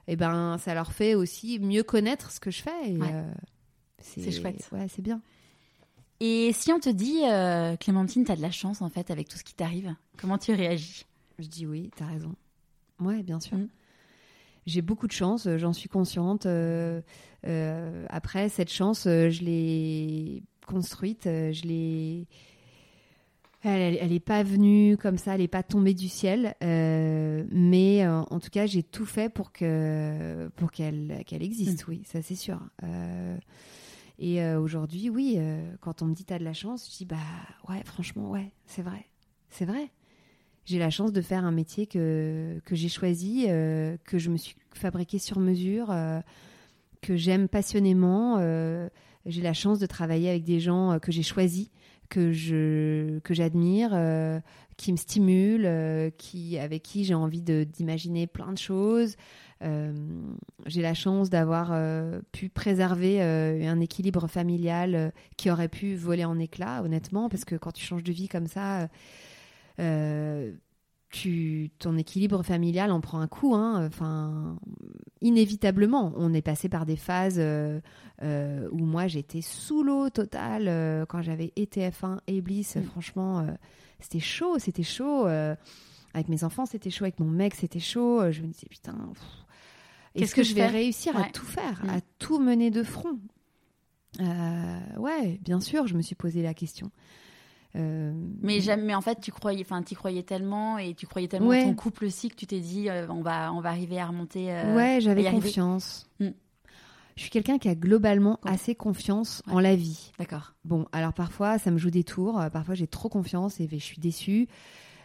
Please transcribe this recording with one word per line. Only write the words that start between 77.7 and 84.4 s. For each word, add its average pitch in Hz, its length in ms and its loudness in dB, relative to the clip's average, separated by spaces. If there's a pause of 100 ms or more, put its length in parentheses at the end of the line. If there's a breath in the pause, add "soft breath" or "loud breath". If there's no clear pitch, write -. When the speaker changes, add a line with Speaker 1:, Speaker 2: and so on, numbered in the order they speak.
Speaker 1:
euh, 143 520 -2
où 165 120 -2
moi 170 220 0
j'étais 160 340 -4
sous - 420 -4
l'eau 277 260 2
totale, 214 580 -2
euh, 160 380 0
quand 170 160 -6
j'avais 165 340 -4
et 202 100 0
T 185 240 -2
F - 140 -8
un 190 240 -4
et 190 140 -2
Bliss, 196 340 -4
Speaker 2:
Mm. 202 80 -2
Speaker 1:
franchement, 185 560 -4
euh, 156 120 -2 (480 soft breath)
c'était - 200 -6
chaud, 330 400 -2